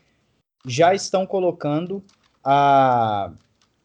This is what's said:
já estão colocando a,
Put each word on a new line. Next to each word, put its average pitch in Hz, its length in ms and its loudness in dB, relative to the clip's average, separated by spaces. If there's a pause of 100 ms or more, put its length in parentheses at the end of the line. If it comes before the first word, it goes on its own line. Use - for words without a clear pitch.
(640)
já 160 300 2
estão 190 320 -6
colocando 180 760 -4 (400)
a, 131 880 2 (540)